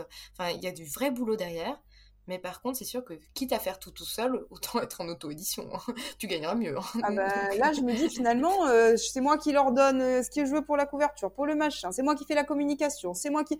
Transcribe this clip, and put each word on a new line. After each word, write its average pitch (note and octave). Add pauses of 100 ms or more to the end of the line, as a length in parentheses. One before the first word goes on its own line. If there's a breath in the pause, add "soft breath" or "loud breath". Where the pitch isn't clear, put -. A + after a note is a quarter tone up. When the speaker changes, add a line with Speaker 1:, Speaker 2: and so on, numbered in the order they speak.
(320 loud breath)
Speaker 1:
enfin, F3+
il F3+
y F#3
a F3+
du E3
vrai B3
boulot A3+
derrière. F3 (460 soft breath)
Mais F3+
par F3+
contre, B3+
c'est G3+
sûr B3
que - (220)
quitte C4
à B3
faire F#3+
tout -
tout -
seul, A#3+
<laughs> -
autant -
être A#3+
en E3+
auto-édition, E3+
hein. -
<laughs> A#3+
Tu G#3+
gagneras E3+
mieux, G3
hein. F#3+ (200)
Speaker 2:
Ah G#3
bah, G3
Speaker 1:
<laughs> -
Speaker 2:
là, C#4+
je C#4+
me A#3+
dis, C#4+
finalement, C4+
euh, A3+
c'est B3+
moi D4
qui D4
leur C4+
donne, C4+
euh, B3+
ce -
que D4
je C4
veux D4+
pour D4
la C#4+
couverture, C#4+
pour C#4+
le D4+
machin, D4
c'est C4
moi D4
qui C#4
fais D4+
la C#4+
communication, C#4+
c'est C#4+
moi D4+
qui, D4